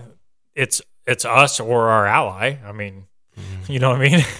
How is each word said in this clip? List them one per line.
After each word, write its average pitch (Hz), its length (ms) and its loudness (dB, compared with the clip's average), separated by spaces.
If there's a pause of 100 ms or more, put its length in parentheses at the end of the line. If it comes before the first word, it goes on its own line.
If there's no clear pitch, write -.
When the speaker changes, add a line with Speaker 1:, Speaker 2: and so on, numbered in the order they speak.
(540)
Speaker 1:
It's, - 260 -2 (260)
it's 123 200 -2
us 131 340 2
or 113 280 0
our 110 180 4
ally. 117 580 0
I 101 80 -14
mean, 98 340 -12 (320)
Speaker 2:
Mm. - 300 -12
Speaker 1:
you 139 100 -4
know 131 120 2
what 123 100 0
I 139 80 4
mean? 156 160 6 (160)